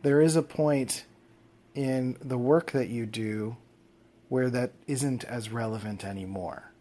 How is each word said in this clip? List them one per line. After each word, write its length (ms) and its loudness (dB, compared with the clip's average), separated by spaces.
there 180 6
is 140 6
a 80 6
point 640 0
in 440 0
the 180 -4
work 340 4
that 160 0
you 180 -4
do 500 -4
where 220 2
that 220 -2
isn't 340 -2
as 280 -8
relevant 540 -4
anymore 760 -8